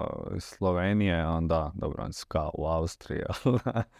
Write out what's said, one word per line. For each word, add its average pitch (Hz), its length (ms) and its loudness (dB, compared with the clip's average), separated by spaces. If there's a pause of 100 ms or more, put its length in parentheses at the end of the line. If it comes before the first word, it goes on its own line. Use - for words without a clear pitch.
(340)
iz 90 120 -4
Slovenije, 92 840 2
onda, 80 480 2
dobro, - 300 -4
on - 80 -6
ska - 420 -4
u 78 120 -2
Austriji, - 600 -2
<laughs> - 40 0 (120)
ali 123 140 4 (420)